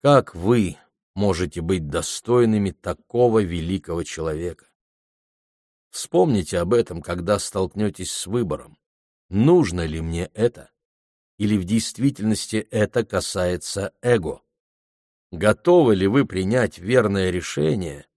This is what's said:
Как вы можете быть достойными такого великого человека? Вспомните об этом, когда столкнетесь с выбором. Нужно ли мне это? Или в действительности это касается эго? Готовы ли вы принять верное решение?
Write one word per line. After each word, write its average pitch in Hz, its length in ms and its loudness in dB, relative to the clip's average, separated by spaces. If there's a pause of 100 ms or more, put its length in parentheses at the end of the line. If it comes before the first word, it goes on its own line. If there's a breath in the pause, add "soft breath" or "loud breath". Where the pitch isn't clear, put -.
Как 143 320 4
вы 95 420 2 (380)
можете 90 480 0
быть 82 260 -2
достойными 104 840 0
такого 110 720 0
великого 85 600 -4
человека? 80 640 -8 (1200)
Вспомните 117 680 0
об 87 160 0
этом, 110 260 0
когда 87 380 -2
столкнетесь 95 760 -4
с - 140 -10
выбором. 90 520 -6 (520)
Нужно 104 560 2
ли 80 140 -6
мне 82 340 -6
это? - 360 -2 (680)
Или 104 180 0
в 92 80 -2
действительности 110 920 -2 (140)
это 107 340 0
касается 92 960 -4
эго? 113 400 0 (920)
Готовы 110 640 4
ли 92 100 2
вы 131 180 4
принять 101 540 -2
верное 98 520 2
решение? 82 760 -4 (100)